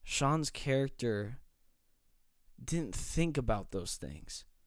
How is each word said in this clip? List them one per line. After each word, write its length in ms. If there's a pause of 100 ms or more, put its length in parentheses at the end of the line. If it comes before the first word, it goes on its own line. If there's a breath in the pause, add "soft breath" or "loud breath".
Sean's 480
character 880 (1200)
didn't 320
think 420
about 340
those 260
things, 480 (220)